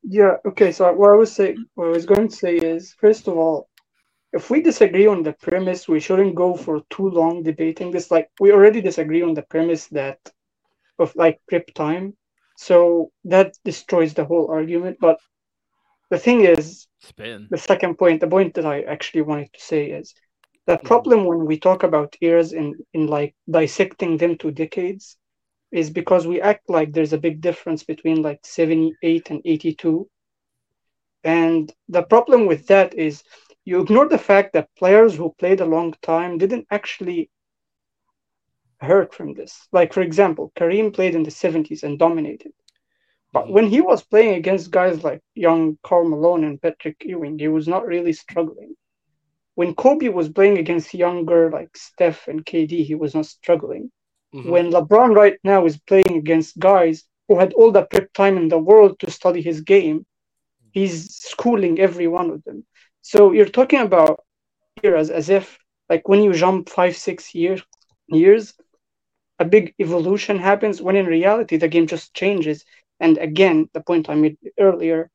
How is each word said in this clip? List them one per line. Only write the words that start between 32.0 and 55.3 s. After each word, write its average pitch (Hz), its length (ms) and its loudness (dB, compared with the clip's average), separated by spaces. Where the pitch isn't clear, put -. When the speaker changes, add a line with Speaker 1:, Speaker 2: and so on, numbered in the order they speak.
Speaker 1:
problem 240 420 4
with 156 220 -2
that 196 260 4
is 156 300 -6
you 180 160 -2
ignore 220 260 4
the 330 120 0
fact 196 340 0
that - 240 -4
players 202 380 4
who 160 240 -8
played 190 220 0
a 180 40 -2
long 160 380 -4
time 170 340 -4
didn't 196 320 -4
actually 180 640 -8
hurt 170 340 0
from 147 180 -14
this. - 380 -20
Like, 175 220 2
for 190 80 -2
example, 165 540 -2
Kareem 202 380 -2
played 185 220 -2
in 160 80 -2
the 151 80 -8
seventies 160 520 -6
and 147 140 -8
dominated. 165 540 -2
But - 140 -2
Speaker 3:
Mm-hmm. - 80 -10
Speaker 1:
when 220 140 4
he 240 140 2
was 294 220 0
playing 214 320 2
against 175 340 -4
guys 180 340 -2
like 156 180 -6
young 165 500 -2
Karl 175 240 0
Malone 160 360 -2
and 147 180 -8
Patrick 160 420 -8
Ewing, 156 360 -12
he 151 80 -6
was 156 200 -4
not 190 200 -4
really 175 260 -4
struggling. - 600 -10
When 175 180 -4
Kobe 277 360 0
was 170 200 -4
playing 196 300 2
against 165 340 -6
younger, 175 560 0
like, 160 260 -12
Steph - 520 -6
and 156 180 -10
K 165 220 -4
D, 165 160 -4
he 147 120 -6
was 156 200 -8
not 156 100 -4
struggling. - 640 -6
Speaker 3:
Mm-hmm. 135 160 -12
Speaker 1:
when 175 220 0
LeBron 208 440 4
right 208 280 6